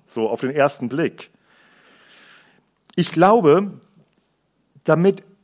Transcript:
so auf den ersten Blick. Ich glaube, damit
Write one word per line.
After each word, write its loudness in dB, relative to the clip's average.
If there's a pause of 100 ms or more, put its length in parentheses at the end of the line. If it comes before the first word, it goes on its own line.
so -6
auf -6
den -6
ersten -2
Blick. -8 (1700)
Ich -2
glaube, 2 (1040)
damit 0 (220)